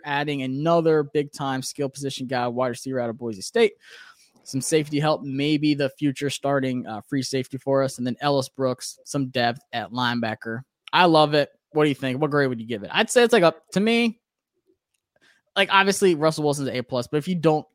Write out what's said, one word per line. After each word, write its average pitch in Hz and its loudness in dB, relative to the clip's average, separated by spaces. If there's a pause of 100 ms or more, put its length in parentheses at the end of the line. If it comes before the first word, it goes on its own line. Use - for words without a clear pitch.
adding 147 -4
another 156 2
big-time 143 -4
skill 139 -6
position 135 -8
guy, 123 -2
wide 123 -2
receiver 127 -6
out 120 -2
of 113 -8
Boise 113 -8
State. 226 0 (680)
Some 131 -6
safety 151 -2
help, 156 0
maybe 147 0
the 139 0
future 143 -4
starting, 131 -2
uh, 104 -10
free 139 -4
safety 135 -6
for 135 0
us, 131 -4
and 123 -4
then 120 -4
Ellis 143 0
Brooks, - -6
some 139 -4
depth 123 -2 (140)
at 107 -6
linebacker. 117 -4 (320)
I 185 6
love 156 6
it. 143 2 (240)
What 151 4
do 151 4
you 135 0
think? 131 -4
What 151 0
grade 143 2
would 120 -4
you 110 -12
give 107 -6
it? 90 -12
I'd 214 0
say 240 4
it's, 233 4
like, 202 6
a, 160 6 (200)
to 190 0
me, 226 2 (1400)
like, 196 2
obviously 196 4
Russell 156 0
Wilson's 143 0
an 104 -4
A 127 -2
plus, 120 -4
but 151 -4
if 147 -2
you 185 -2
don't 156 2